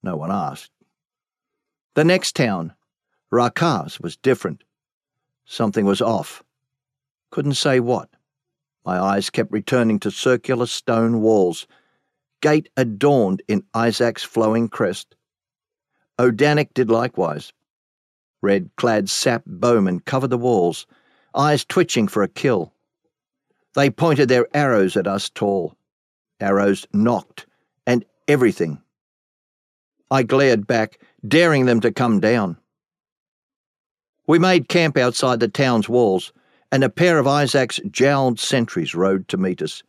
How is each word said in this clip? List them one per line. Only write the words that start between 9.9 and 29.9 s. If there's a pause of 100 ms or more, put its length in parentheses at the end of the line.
to
circular
stone
walls, (720)
gate
adorned
in
Isaac's
flowing
crest. (1040)
Odanik
did
likewise. (880)
Red-clad
sap
bowmen
covered
the
walls, (460)
eyes
twitching
for
a
kill. (1000)
They
pointed
their
arrows
at
us
tall. (640)
Arrows
nocked, (400)
and (240)
everything. (1300)